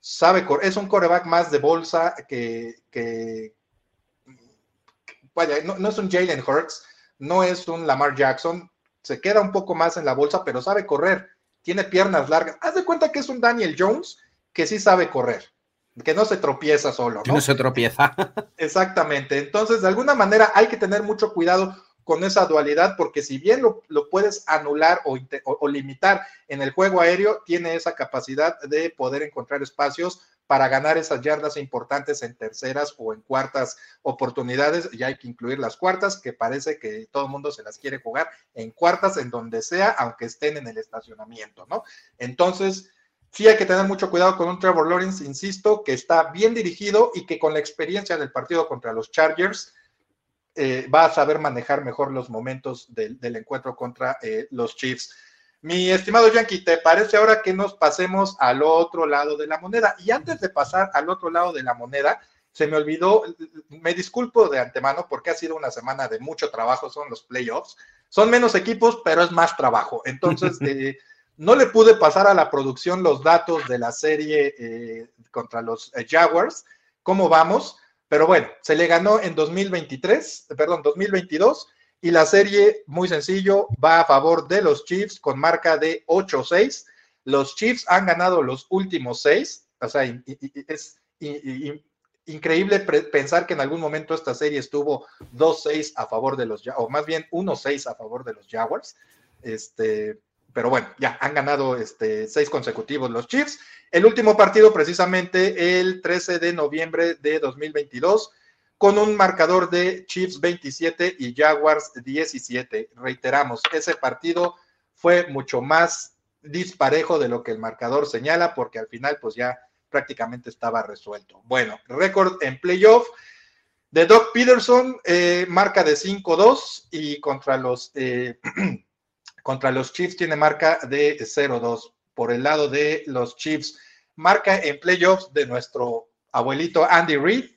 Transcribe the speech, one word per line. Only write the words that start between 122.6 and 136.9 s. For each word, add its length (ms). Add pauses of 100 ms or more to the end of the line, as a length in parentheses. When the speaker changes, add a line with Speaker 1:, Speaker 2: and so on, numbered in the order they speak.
Speaker 1:
de 160
Doug 260
Peterson, 720
eh, 420
marca 360
de 120
cinco 400
dos, 540
y 320
contra 360
los, 360
eh, 500
<clears throat> 1000
contra 280
los 220
Chiefs 240
tiene 180
marca 440 (100)
de 360
cero 340
dos. 340 (220)
Por 160
el 120
lado 260
de 380
los 300
Chiefs, 380 (400)
marca 440
en 200
playoffs 540
de 140
nuestro 640 (220)
abuelito 560
Andy 300